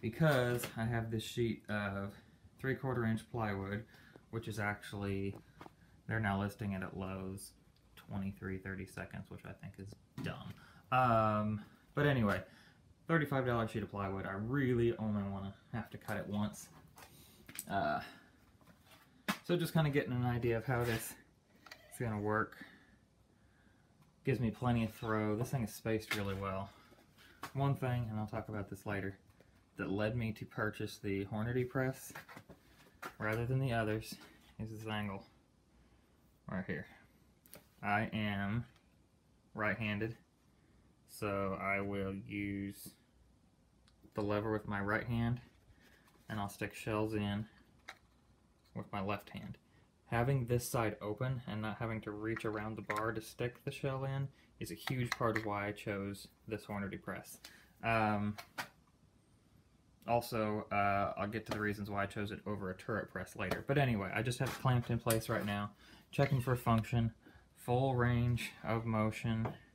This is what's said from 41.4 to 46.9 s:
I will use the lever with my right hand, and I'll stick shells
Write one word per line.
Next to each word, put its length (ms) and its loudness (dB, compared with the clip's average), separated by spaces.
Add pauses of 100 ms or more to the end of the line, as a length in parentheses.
I 220 0
will 320 -2
use 800 -4 (1200)
the 80 0
lever 280 0
with 160 0
my 140 -2
right 260 0
hand, 360 0 (880)
and 100 -4
I'll 80 -2
stick 240 -6
shells 400 0